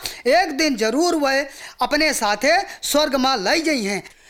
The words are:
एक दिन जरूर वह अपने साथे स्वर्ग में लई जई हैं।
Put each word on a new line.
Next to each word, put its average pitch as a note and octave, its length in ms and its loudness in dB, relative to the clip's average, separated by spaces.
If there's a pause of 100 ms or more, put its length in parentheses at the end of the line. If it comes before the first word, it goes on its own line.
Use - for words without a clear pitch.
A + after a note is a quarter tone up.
(260)
एक D#4 300 2
दिन D4 200 0
जरूर C4+ 400 0
वह C#4 300 0 (360)
अपने D4 320 2
साथे A#3 440 2 (240)
स्वर्ग C#4+ 340 0
में C4 200 2
लई A3+ 240 0
जई D4 240 0
हैं। G3 180 -4 (280)